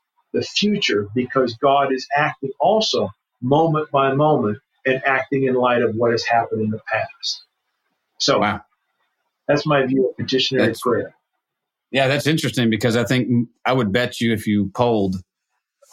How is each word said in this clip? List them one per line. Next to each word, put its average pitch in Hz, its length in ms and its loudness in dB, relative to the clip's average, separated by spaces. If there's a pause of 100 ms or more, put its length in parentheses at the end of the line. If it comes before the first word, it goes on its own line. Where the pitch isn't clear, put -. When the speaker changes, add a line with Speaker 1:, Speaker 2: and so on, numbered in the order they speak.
(320)
Speaker 1:
the 123 100 -2
future, 117 720 -2
because 123 440 0
God 139 340 2
is 131 240 -4
acting 143 420 -2
also 185 540 0 (300)
moment 151 500 0
by 135 220 2
moment 135 460 2 (260)
and 131 200 0
acting 135 380 0
in 127 120 0
light 123 260 2
of 110 140 0
what 117 160 2
has 117 120 0
happened 117 380 0
in 107 80 0
the 107 100 -6 (120)
past. - 520 -6 (760)
So 127 220 0
Speaker 2:
Wow. 101 220 -2 (840)
Speaker 1:
that's 147 200 0
my 143 180 2
view 127 240 2
of - 80 -12
petitionary 127 500 0
Speaker 2:
That's 113 140 -4
Speaker 1:
prayer. 107 320 -2 (760)
Speaker 2:
Yeah, 131 160 2
that's 139 180 0
interesting, 135 440 0
because 110 260 0
I 120 80 2
think 123 260 0
m-, 120 200 0 (160)
I 131 80 2
would 120 180 0
bet 120 300 -2
you 117 100 2
if 104 160 -4
you 101 260 0
polled 104 440 0 (760)